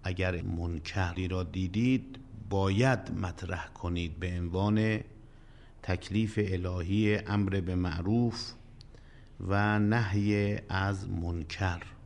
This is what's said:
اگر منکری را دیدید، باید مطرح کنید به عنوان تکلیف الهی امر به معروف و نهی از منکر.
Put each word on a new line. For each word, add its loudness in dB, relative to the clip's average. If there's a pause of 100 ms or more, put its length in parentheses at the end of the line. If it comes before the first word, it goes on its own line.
اگر 0
منکری -2
را -2
دیدید، -2 (300)
باید 2
مطرح -6
کنید -4
به -4
عنوان 2 (840)
تکلیف 0
الهی 2
امر 0
به -2
معروف 0 (960)
و 6
نهی 4 (120)
از 0
منکر. -2 (240)